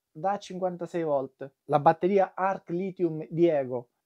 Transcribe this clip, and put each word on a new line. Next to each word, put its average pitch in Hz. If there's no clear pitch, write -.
da 190
cinquantasei 180
volt, 139
la 143
batteria 180
Arc 190
Lithium 175
di 170
Ego, 127